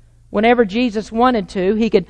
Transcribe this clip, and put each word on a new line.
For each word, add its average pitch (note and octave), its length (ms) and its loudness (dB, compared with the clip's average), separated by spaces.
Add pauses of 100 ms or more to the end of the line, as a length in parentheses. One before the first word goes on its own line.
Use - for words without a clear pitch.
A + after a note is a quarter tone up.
(300)
Whenever A#3 340 2
Jesus G#3+ 480 -4
wanted A#3 380 0
to, F#3+ 240 -2
he A3 160 0
could G3 180 0